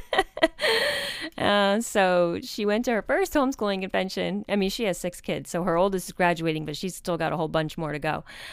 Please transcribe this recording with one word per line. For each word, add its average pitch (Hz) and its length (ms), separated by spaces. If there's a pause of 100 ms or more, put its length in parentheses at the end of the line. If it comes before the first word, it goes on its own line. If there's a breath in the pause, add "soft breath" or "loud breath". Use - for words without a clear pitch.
(1400 loud breath)
Uh, 202 440
so 180 640
she 214 240
went 214 180
to 262 60
her 214 120
first 349 300
homeschooling 254 500
convention. 190 680
I 202 80
mean, 196 140
she 233 140
has 185 140
six 175 220
kids, - 300
so 175 120
her 180 140
oldest 185 320
is - 40
graduating, 165 520
but 151 120
she's 185 200
still 170 200
got 160 160
a 151 40
whole 160 100
bunch 156 320
more 156 140
to 151 80
go. 151 240 (280 loud breath)